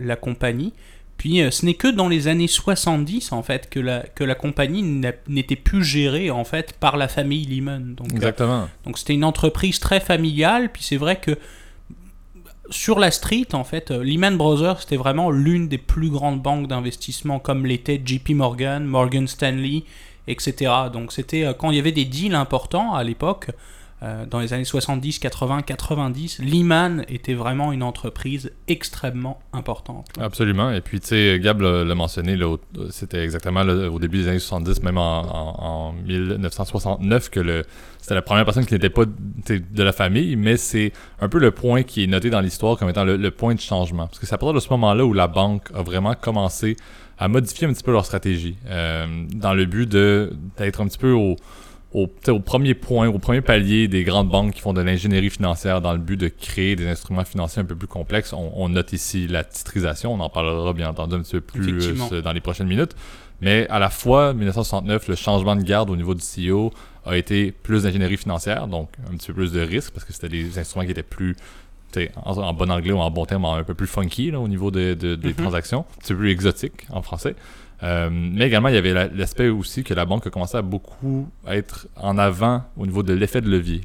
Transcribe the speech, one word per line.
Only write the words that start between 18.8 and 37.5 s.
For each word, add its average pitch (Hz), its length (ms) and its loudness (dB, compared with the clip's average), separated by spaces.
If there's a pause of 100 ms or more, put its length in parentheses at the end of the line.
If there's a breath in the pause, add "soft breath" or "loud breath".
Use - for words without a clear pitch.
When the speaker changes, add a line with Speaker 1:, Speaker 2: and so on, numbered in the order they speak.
Speaker 1:
Morgan 131 440 2
Stanley, 135 560 -2 (420 loud breath)
et 127 120 -4
cetera. 127 500 0
Donc, 117 240 -8
c'était, 160 320 -2
euh, 135 80 0
quand 156 180 -2
il 147 60 4
y 143 40 4
avait 160 120 2
des 143 140 0
deals 170 280 -2
importants 170 600 0
à 127 100 -2
l'époque, 147 460 -4 (520 loud breath)
euh, 110 240 -8
dans 120 140 -4
les 117 120 -4
années 127 120 -2
soixante-dix, 135 560 -2
quatre-vingts, 135 420 -2
quatre-vingt-dix, 143 800 -4
Lehman 165 640 2
était 127 280 -4
vraiment 127 360 0
une 131 140 -2
entreprise 131 640 -6 (160)
extrêmement 127 720 -6 (140)
importante. - 560 -8 (100)
Speaker 2:
Absolument. 107 540 2
Et 95 80 -2
puis, - 180 -6
tu - 80 -8
sais, 101 320 4
Gab 104 220 2
l'a, 87 240 4
l'a 85 100 0
mentionné, 87 400 0
là, 87 140 0
au, 80 100 -2 (320)
c'était 90 320 -6
exactement, 90 400 0
là, 92 260 2
au 82 120 -4
début 85 180 0
des 90 80 2
années 90 140 2
soixante-dix, 87 420 0
même 90 160 0
en, 82 220 0
en, 80 440 -6
en 80 280 -6
mille 92 480 -2
neuf 90 120 -2
cent - 120 -6
soixante-neuf, 101 640 0
que - 80 -4
le, 85 260 0 (360 loud breath)